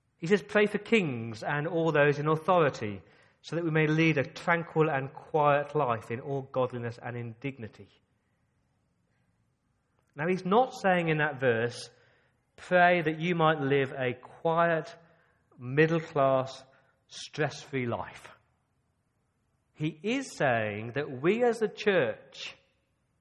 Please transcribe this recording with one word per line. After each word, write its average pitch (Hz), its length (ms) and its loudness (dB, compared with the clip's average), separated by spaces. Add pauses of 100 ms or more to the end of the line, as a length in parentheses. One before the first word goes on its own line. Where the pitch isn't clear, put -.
(160)
He 170 100 -10
says, 190 140 2
"Pray 208 260 2
for 202 120 -2
kings 123 640 -2
and 147 240 -2
all 165 260 0
those 147 260 4
in 147 100 -2
authority, 156 720 0 (400)
so - 140 -8
that 170 80 -4
we 160 60 -2
may 156 160 4
lead 156 300 4
a 131 80 2
tranquil 160 640 0
and 135 240 -4
quiet 147 640 0
life 120 340 -2
in 117 100 -6
all 139 300 -8
godliness 123 520 -4
and 120 120 -10
in 120 280 -10
dignity." 117 460 -12 (2250)
Now, 147 120 -2
he's 185 180 -2
not 247 340 4
saying 180 300 2
in 156 80 2
that 147 220 -2
verse, 120 500 0 (680)
"Pray 175 460 4
that 156 180 -2
you 175 140 -2
might 160 260 4
live 135 380 0
a 127 160 -2
quiet, 165 840 -2 (640)
middle-class, 135 1040 2 (440)
stress-free - 760 -6
life." 107 460 -8 (1400)
He 151 280 -6
is 254 360 -6
saying 113 540 -2
that 139 280 -6
we 214 240 2
as 233 160 0
a 214 80 0
church - 880 -2 (640)